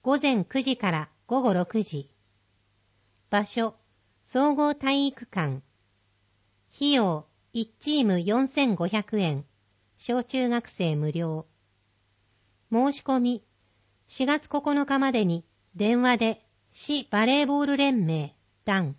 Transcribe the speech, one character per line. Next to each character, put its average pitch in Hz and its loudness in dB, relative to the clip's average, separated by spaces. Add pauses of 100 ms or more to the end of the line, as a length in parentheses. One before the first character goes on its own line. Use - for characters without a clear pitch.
午 269 2
前 254 2
九 269 -2
時 254 0
か 185 -2
ら 156 -4 (160)
午 254 0
後 214 4
六 180 0
時。 143 -8 (1200)
場 208 2
所、 226 -4 (480)
総 285 0
合 294 0
体 277 0
育 - -10
館。 135 -4 (1160)
費 285 0
用、 180 0 (260)
一 226 -4 (120)
チ 294 -4 (100)
ー - 2
ム 185 2
四 220 0
千 262 0
五 175 -2
百 214 -4
円。 151 -2 (540)
小 247 -4
中 254 -2
学 240 -2
生 165 -2
無 151 -2
料。 160 -6 (1200)
申 254 2
し 277 -10
込 269 0
み、 247 -2 (600)
四 - -4
月 302 -2
九 285 -2 (240)
日 277 0
ま 269 2
で 226 2
に、 170 -2 (300)
電 214 0
話 247 4
で、 226 -2 (240)
市 - -6
バ 214 2
レ 285 4
ー 277 2
ボ 285 0
ー 285 0
ル 285 0
連 262 2
盟、 156 -4 (280)
団。 185 0